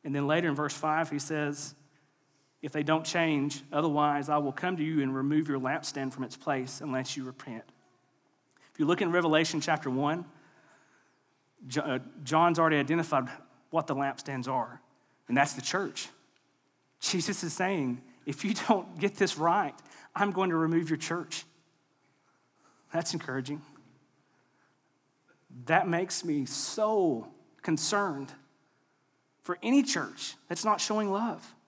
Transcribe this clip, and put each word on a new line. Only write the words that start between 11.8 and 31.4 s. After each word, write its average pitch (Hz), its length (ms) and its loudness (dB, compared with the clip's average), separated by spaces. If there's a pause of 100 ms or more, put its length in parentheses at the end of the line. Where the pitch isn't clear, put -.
uh, - 180 -2 (240)
John's 160 360 4
already 160 180 6
identified 143 540 0 (400)
what 160 160 0
the 147 80 -4
lampstands 139 520 -4
are, 127 360 -4 (440)
and 117 80 -2
that's 143 200 4
the - 80 -8
church. - 480 -4 (920)
Jesus 180 440 0
is 160 80 -2
saying, 151 500 0 (240)
"If - 180 -4
you 202 100 2
don't 185 440 0
get 196 160 0
this 185 240 0
right, 170 340 2 (440)
I'm 202 160 0
going 185 180 2
to 165 60 2
remove 160 340 2
your 156 60 2
church." 165 480 -6 (1500)
That's 165 200 0
encouraging. 135 500 -4 (2000)
That 165 200 4
makes 175 380 0
me 147 200 0
so 180 880 0 (300)
concerned 160 720 0 (1080)
for 175 200 -6
any 269 220 6
church - 500 -4 (140)
that's 175 160 -4
not 214 160 2
showing 214 320 2
love. 202 420 -4 (140)